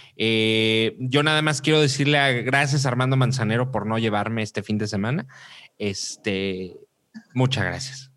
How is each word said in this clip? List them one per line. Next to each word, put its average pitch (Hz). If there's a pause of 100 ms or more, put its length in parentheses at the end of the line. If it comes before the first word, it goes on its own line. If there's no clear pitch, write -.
(160)
Eh, 110
yo 131
nada 156
más 147
quiero 156
decirle 143
a, 139
gracias 135
a 139
Armando 131
Manzanero 123
por 104
no 110
llevarme 110
este 107
fin 107
de 107
semana. 113 (520)
Este, 95 (560)
muchas 127
gracias. -